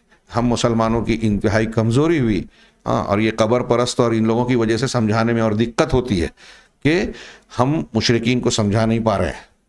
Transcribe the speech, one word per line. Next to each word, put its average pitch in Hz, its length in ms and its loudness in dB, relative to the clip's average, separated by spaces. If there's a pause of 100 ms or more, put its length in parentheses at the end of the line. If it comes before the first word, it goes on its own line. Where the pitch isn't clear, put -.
(300)
हम 117 180 0
मुसलमानों 113 560 2
की 113 120 0
इंतहाई 110 520 0
कमज़ोरी 117 520 2
हुई, 113 280 0 (380)
हाँ, 117 180 -2
और 101 160 0
ये 110 200 2
कब्र 113 240 2
परस्त 120 360 0
और 117 160 2
इन 110 100 0
लोगों 113 200 0
की 127 100 0
वजह 113 220 0
से 127 120 -4
समझाने 113 440 0
में 117 80 0
और 110 140 0
दिक्कत 117 380 -2
होती 113 260 0
है 76 80 -2 (580)
कि 170 280 0 (440)
हम 131 160 2 (220)
मुशरिकीन 120 440 0
को 123 120 0
समझा 110 340 0
नहीं 113 160 0
पा 110 160 0
रहे 87 120 -2
हैं, - 160 -12 (240)